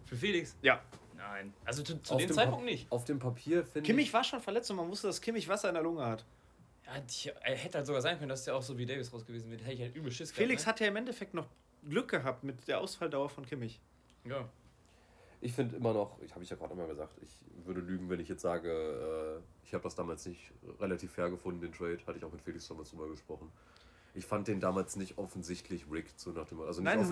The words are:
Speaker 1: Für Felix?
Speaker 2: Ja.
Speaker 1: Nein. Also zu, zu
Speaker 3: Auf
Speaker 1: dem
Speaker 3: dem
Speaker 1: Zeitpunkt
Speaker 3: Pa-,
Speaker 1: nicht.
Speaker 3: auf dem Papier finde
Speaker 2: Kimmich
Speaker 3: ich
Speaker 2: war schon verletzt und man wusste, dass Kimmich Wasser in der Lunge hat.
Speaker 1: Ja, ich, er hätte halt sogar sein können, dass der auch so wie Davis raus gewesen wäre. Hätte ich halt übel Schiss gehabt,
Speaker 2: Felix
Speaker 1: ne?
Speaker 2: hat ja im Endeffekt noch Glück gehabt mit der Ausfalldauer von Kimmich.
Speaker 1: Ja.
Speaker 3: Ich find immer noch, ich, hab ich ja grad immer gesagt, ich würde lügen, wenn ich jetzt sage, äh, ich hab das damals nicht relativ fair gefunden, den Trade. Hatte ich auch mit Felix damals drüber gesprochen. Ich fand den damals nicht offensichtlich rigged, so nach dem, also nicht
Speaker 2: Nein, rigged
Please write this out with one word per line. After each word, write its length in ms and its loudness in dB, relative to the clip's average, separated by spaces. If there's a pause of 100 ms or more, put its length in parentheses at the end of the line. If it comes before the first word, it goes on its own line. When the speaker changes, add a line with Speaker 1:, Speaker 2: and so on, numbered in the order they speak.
Speaker 1:
Für 120 -8
Felix? 440 0
Speaker 2:
Ja. 200 10 (340)
Speaker 1:
Nein. 380 -8 (100)
Also 200 -2
zu, 180 -4
zu 140 -2
Speaker 3:
Auf 40 8
Speaker 1:
dem 80 4
Speaker 3:
dem 80 4
Speaker 1:
Zeitpunkt 300 6
Speaker 3:
Pa-, 60 0
Speaker 1:
nicht. 200 -4
Speaker 3:
auf 140 0
dem 140 0
Papier 440 2
finde 240 -2
Speaker 2:
Kimmich 200 8
Speaker 3:
ich 60 -6
Speaker 2:
war 120 8
schon 160 -2
verletzt 300 0
und 60 0
man 120 0
wusste, 180 -2
dass 140 0
Kimmich 260 0
Wasser 220 4
in 60 2
der 80 4
Lunge 220 2
hat. 200 0 (600)
Speaker 1:
Ja, 80 -10 (140)
ich, 240 -4 (100)
er 140 2
hätte 220 -2
halt 100 0
sogar 140 2
sein 160 2
können, 120 -4
dass 140 -2
der 120 0
auch 80 2
so 140 -6
wie 80 -2
Davis 280 -4
raus 120 -8
gewesen 240 -8
wäre. 140 -8
Hätte 120 -4
ich 60 -4
halt 140 -4
übel 160 -4
Schiss 200 -6
gehabt, 120 -8
Speaker 2:
Felix 200 4
Speaker 1:
ne? 40 0
Speaker 2:
hat 140 4
ja 60 6
im 100 2
Endeffekt 360 -4
noch 140 -2 (400)
Glück 220 2
gehabt 340 0
mit 240 -6
der 140 4
Ausfalldauer 480 0
von 160 -12
Kimmich. 340 -6 (460)
Speaker 1:
Ja. 240 -4 (920)
Speaker 3:
Ich 140 -2
find 200 2
immer 200 4
noch, 280 2
ich, 140 -14
hab 60 -10
ich 80 -10
ja 80 -6
grad 140 -6
immer 140 -4
gesagt, 360 -6
ich 440 -18
würde 140 -2
lügen, 300 -2
wenn 100 2
ich 80 -4
jetzt 140 -6
sage, 1000 0
äh, 260 -20
ich 80 -14
hab 100 0
das 120 -4
damals 300 -4
nicht 260 -12 (280)
relativ 340 -2
fair 160 0
gefunden, 320 -4
den 100 -6
Trade. 340 -2
Hatte 120 -6
ich 80 -10
auch 60 -8
mit 100 -12
Felix 260 -8
damals 220 -10
drüber 180 -8
gesprochen. 420 -10 (640)
Ich 120 -8
fand 240 0
den 100 2
damals 380 2
nicht 200 -4
offensichtlich 720 -6
rigged, 300 -6
so 120 -8
nach 140 -4
dem, 140 -10
also 220 -2
nicht 40 0
Speaker 2:
Nein, 140 6
rigged 120 6